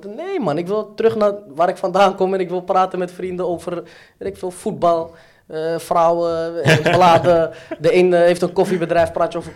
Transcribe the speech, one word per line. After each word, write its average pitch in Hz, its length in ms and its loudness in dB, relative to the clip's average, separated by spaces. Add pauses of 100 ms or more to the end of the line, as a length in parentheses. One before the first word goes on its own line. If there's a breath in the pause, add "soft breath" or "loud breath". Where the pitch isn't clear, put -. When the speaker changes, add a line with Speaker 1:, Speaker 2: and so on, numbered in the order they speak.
(160)
Speaker 1:
Nee, 359 240 -6
man. 160 180 0
Ik 175 100 -4
wil 214 260 -4
terug 226 220 0
naar 208 180 2 (140)
waar 151 220 0
ik 185 80 -6
vandaan 185 380 2
kom. 190 180 0
En 190 60 -2
ik 180 100 -4
wil 180 120 -4
praten 185 380 0
met 180 120 -6
vrienden 180 360 -6
over, 175 260 -6 (440 loud breath)
weet 196 120 -8
ik 190 80 -12
veel, 185 140 -8
voetbal, 170 640 -2 (320 loud breath)
eh, 160 300 -6
vrouwen, 170 840 0
eh, 160 280 2
Speaker 2:
<laughs> 170 60 2
Speaker 1:
bladen. 170 540 4 (280 loud breath)
De 156 160 2
een, 180 180 4
eh, 175 60 4
heeft 175 220 4
een 175 120 -2
koffiebedrijf, 170 580 0
praat 170 200 -2
je 175 60 -8
over 160 180 -10